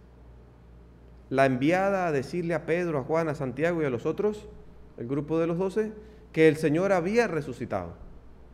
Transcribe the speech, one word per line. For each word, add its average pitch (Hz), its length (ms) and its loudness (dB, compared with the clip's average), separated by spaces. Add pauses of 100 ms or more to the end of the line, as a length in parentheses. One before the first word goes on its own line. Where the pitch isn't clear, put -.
(1300)
la 135 160 2
enviada 180 640 2
a 160 60 -2
decirle 165 420 -2
a 151 100 -4
Pedro, 170 340 0
a 123 60 -4
Juan, 160 240 0
a 143 60 -2
Santiago 147 480 -2
y - 20 0
a 139 60 0
los 127 160 -4
otros, 202 420 -2 (480)
el 117 100 -8
grupo 147 320 -2
de 165 80 2
los 165 120 -2
doce, 214 340 -2 (400)
que 160 160 8
el 147 80 6
Señor 160 340 2
había 202 380 2
resucitado. 117 640 -4 (600)